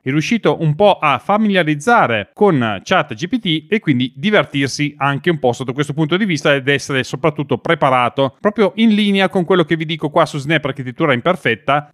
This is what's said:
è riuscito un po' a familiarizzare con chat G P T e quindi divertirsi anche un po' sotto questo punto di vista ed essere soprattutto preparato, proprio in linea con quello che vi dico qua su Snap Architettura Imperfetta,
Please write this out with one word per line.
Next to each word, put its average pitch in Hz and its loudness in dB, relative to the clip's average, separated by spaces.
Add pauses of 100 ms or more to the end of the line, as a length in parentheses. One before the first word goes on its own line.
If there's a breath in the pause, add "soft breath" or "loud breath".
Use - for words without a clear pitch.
è 131 -6
riuscito 156 0
un 151 2
po' 196 4
a 139 0
familiarizzare 175 0
con 120 2
chat 165 0
G 110 -8
P 247 -2
T 156 -2
e 220 0
quindi 127 0
divertirsi 147 -2
anche 139 -2
un 160 0
po' 123 2
sotto 123 -6
questo 143 -4
punto 156 -2
di 196 0
vista 160 0
ed 135 0
essere 135 -2
soprattutto 147 -4
preparato, 135 0
proprio 208 0
in 226 4
linea 202 2
con 185 -2
quello 175 2
che 170 -2
vi 160 -4
dico 156 -4
qua 170 2
su - -6
Snap 147 -2
Architettura 135 -4
Imperfetta, 139 -2